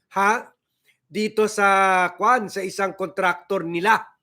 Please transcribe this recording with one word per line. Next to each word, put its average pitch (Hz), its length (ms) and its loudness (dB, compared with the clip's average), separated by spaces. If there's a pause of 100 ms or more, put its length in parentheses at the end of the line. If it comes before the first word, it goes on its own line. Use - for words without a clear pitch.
(160)
ha, 196 160 2 (840)
dito 214 320 -2
sa, 190 720 2
kwan, 214 320 2
sa 190 160 -8
isang 190 320 -6
contractor 185 680 -4
nila, 180 340 0 (220)